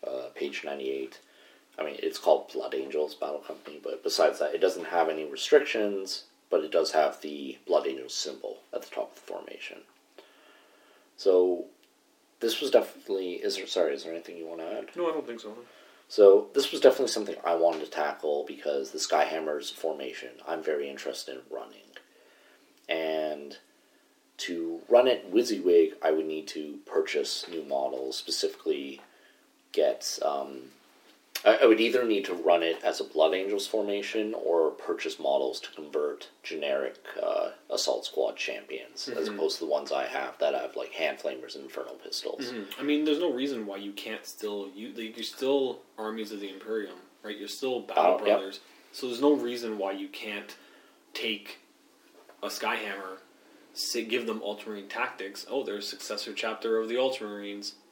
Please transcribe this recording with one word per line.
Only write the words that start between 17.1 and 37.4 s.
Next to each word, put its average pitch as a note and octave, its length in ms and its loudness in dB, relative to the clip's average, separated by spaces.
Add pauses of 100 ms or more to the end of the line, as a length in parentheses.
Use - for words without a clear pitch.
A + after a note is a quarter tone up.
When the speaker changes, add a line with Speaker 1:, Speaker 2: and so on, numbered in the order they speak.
Speaker 1:
I E2+ 120 4
wanted E2 300 4
to - 60 -14
tackle D2+ 560 0
because C#2+ 440 -4
the D#2 80 -8
Skyhammer's D#2 720 0
formation, C#2+ 580 -6 (180)
I'm D#2+ 160 -4
very D2 260 0
interested C2+ 460 -8
in C2 60 -12 (140)
running. A1+ 240 -12 (1080)
And D#2 720 -4 (800)
to E2 520 -6
run A#2+ 180 10
it G2 260 0
WYSIWYG, F2+ 600 6 (100)
I D#2+ 80 4
would D#2 140 2
need D#2 240 -6
to D2 360 -10
purchase - 640 -2
new E2 140 -8
models, C2 540 -4
specifically D2 840 -4 (680)
get, - 520 2
um, C#2 360 -2 (840)
I, A2 200 8
I - 20 10
would A2 160 10
either A#2+ 220 4
need G2+ 220 2
to F#2 80 -4
run E2+ 280 4
it E2 220 0
as E2+ 160 0
a - 60 -2
Blood D#2 280 4
Angels G2 320 -2
formation G#2+ 720 -2
or E2+ 360 4
purchase - 480 -6
models C2+ 420 0
to - 100 -16
convert D2 580 -4 (140)
generic, C#2 540 -2 (240)
uh, G1+ 280 0 (220)